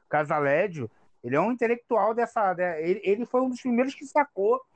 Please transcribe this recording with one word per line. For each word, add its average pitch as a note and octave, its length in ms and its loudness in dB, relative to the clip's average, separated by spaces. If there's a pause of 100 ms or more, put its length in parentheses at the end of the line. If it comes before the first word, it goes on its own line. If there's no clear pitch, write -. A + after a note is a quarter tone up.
Casaleggio. D3+ 840 0 (320)
Ele B2 140 -2
é - 20 4
um G#3+ 140 2
intelectual A3+ 600 0
dessa, A3 400 0
né? F3 300 -2
Ele, F#3+ 220 0
ele G#3 200 0
foi B3+ 140 0
um C4 100 0
dos B3 120 -8
primeiros B3+ 340 0
que - 100 -16
sacou C4 560 0 (140)